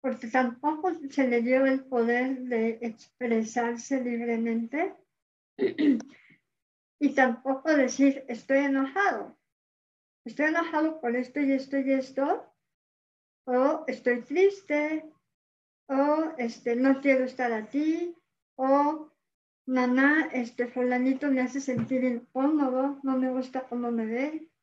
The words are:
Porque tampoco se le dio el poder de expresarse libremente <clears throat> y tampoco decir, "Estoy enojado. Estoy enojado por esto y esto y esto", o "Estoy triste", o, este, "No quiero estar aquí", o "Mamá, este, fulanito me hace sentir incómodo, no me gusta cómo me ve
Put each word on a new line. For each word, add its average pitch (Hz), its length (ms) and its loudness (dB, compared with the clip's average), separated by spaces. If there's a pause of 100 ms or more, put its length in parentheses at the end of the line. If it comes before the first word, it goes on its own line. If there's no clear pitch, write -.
Porque 240 260 -4
tampoco 294 640 0 (180)
se 269 180 2
le 240 140 2
dio 262 240 4
el 269 200 2
poder 247 580 0
de 226 380 -2
expresarse 233 1200 -2
libremente 233 960 -2 (640)
<clears throat> - 600 0 (800)
y 285 160 2
tampoco 269 600 2
decir, 269 520 2
"Estoy 247 320 0
enojado. 269 760 0 (880)
Estoy 277 220 -2
enojado 320 540 0
por 240 140 0
esto 247 240 -4
y 269 140 2
esto 269 240 -2
y 269 160 0
esto", 277 520 -2 (1000)
o 262 420 0
"Estoy 240 340 -2
triste", 311 840 0 (800)
o, 294 500 2
este, 233 380 -4
"No 269 260 4
quiero 262 240 4
estar 247 280 -4
aquí", 311 600 -2 (400)
o 285 560 2 (540)
"Mamá, 254 680 2
este, 240 340 -4
fulanito 254 640 0
me 262 120 2
hace 254 200 -2
sentir 247 420 -2
incómodo, 262 1000 0
no 262 140 0
me 262 140 0
gusta 262 360 -6
cómo 240 240 -4
me 226 140 0
ve 277 440 -4 (140)